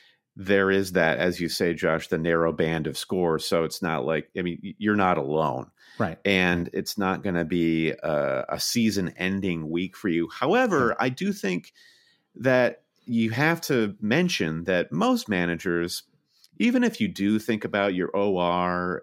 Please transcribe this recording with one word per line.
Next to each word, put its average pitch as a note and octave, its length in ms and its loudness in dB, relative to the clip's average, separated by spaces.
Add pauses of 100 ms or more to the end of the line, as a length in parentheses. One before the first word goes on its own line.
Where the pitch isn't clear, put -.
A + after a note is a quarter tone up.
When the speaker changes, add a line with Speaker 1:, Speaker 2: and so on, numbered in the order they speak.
(360)
Speaker 1:
there G2 340 2
is F#2+ 220 2
that, D#2+ 260 4
as F2 220 0
you E2 80 0
say, E2+ 260 0
Josh, D#2+ 320 0
the F2 120 -2
narrow E2 340 2
band D#2+ 340 -2
of D2 100 -6
scores. F2 500 -2
So E2+ 180 2
it's - 180 -6
not D#2+ 220 -2
like, D#2 340 -4
I F2+ 40 -2
mean, F2 200 -4
y-, G2 160 -12
you're G#2 160 0
not F#2 240 4
alone. C#2+ 540 -2 (260)
Speaker 2:
Right. F2 260 -4
Speaker 1:
And F2+ 480 2
it's - 240 -6
not F#2+ 280 -2
gonna F2 200 0
be D#2+ 460 2
a, C#2+ 580 -2
a E2+ 120 -4
season-ending F#2+ 1080 -2
week F2+ 280 -4
for - 120 -4
you. E2 240 0
However, D#3+ 680 2
Speaker 2:
Yeah. - 60 0
Speaker 1:
I C3 40 0
do F3+ 240 -4
think G3 400 -6 (640)
that B2+ 460 2 (220)
you A2+ 260 0
have D3+ 320 2
to A2 380 0
mention G#2 640 0
that F2 280 0
most A#3 360 0
managers, F2 760 -2 (540)
even A#3+ 260 4
if A3+ 160 -2
you G#3 80 2
do G#2+ 320 0
think G#2+ 240 -2
about G2+ 300 0
your F2+ 220 -2
O G2+ 200 2
R F2+ 680 0